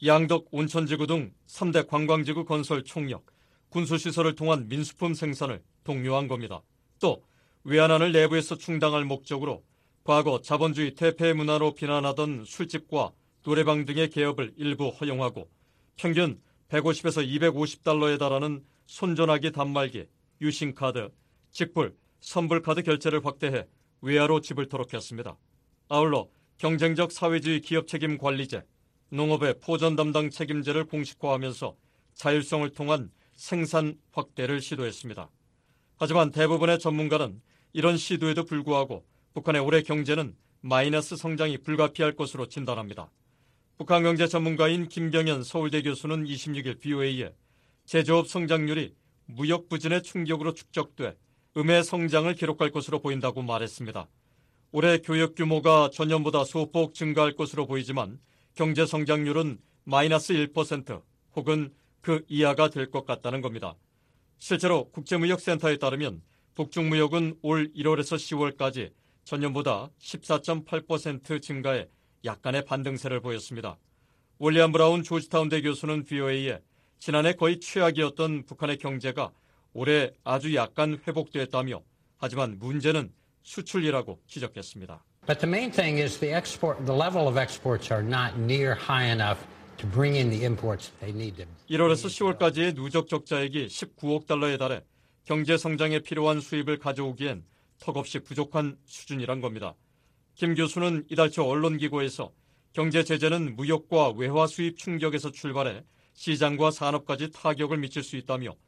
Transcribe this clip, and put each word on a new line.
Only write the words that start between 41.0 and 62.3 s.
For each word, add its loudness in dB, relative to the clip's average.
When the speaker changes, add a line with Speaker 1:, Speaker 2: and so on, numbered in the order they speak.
Speaker 1:
성장이 -2
불가피할 0
것으로 -6
진단합니다. -8
북한 4
경제 4
전문가인 2
김경현 0
서울대 -2
교수는 -4
이십육 -6
일 -6
비오에이에 -4
제조업 4
성장률이 0
무역 -2
부진의 0
충격으로 -4
축적돼 -6
음의 6
성장을 2
기록할 0
것으로 -4
보인다고 -2
말했습니다. -6
올해 4
교역 0
규모가 4
전년보다 2
소폭 -2
증가할 0
것으로 -4
보이지만 -4
경제 2
성장률은 0
마이너스 2
일 2
퍼센트 -4
혹은 -2
그 0
이하가 4